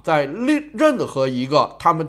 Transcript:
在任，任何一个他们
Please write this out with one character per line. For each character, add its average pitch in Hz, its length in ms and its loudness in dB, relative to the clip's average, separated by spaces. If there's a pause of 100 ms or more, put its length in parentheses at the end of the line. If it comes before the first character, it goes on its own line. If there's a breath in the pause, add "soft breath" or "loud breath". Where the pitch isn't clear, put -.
在 151 220 0
任， 262 480 -2
任 233 320 2
何 135 200 -2
一 127 200 -2
个 131 320 0
他 170 160 2
们 160 140 -4